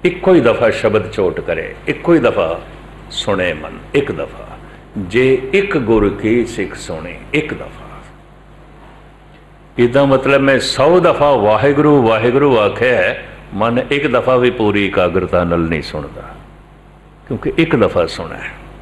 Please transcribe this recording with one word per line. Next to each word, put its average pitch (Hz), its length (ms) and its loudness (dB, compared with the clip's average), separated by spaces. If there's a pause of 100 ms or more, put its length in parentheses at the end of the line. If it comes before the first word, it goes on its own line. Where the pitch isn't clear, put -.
ਇੱਕੋ 185 300 2
ਹੀ 170 60 8
ਦਫਾ 117 300 2
ਸ਼ਬਦ 101 420 0
ਚੋਟ 90 280 -2
ਕਰੇ, 80 360 -6 (120)
ਇੱਕੋ 170 260 0
ਹੀ 160 60 6
ਦਫਾ 90 420 0 (500)
ਸੁਣੇ 92 420 -2
ਮਨ, 78 260 -12 (140)
ਇੱਕ 143 180 0
ਦਫਾ, - 360 -10 (500)
"ਜੇ 120 560 0
ਇੱਕ 196 240 0
ਗੁਰ 107 440 0
ਕੀ 113 240 0
ਸਿੱਖ 101 300 -8
ਸੁਣੇ", 82 440 -12 (140)
ਇੱਕ 151 200 -4
ਦਫਾ। - 480 -16 (1800)
ਇਹਦਾ 123 260 4
ਮਤਲਬ 135 360 2
ਮੈਂ 135 180 4
ਸੌ 156 400 2
ਦਫਾ 147 320 2
"ਵਾਹਿਗੁਰੂ, 135 760 4
ਵਾਹਿਗੁਰੂ" 120 520 2
ਆਖਿਆ 110 360 2
ਹੈ, 98 300 -2 (280)
ਮਨ 117 380 0
ਇੱਕ 143 160 0
ਦਫਾ 123 280 2
ਵੀ 123 160 4
ਪੂਰੀ 104 360 0
ਇਕਾਗਰਤਾ 90 560 0
ਨਾਲ 85 160 0
ਨਹੀਂ 82 220 -2
ਸੁਣਦਾ, - 400 -12 (1040)
ਕਿਉਂਕਿ 131 300 -6
ਇੱਕ 165 180 2
ਦਫਾ 95 300 2
ਸੁਣਾ 80 300 -10
ਹੈ। - 300 -16 (160)